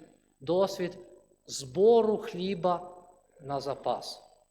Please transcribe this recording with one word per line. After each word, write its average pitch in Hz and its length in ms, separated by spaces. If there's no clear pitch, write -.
досвід 180 580
збору 208 720
хліба 180 840
на 139 200
запас. 131 640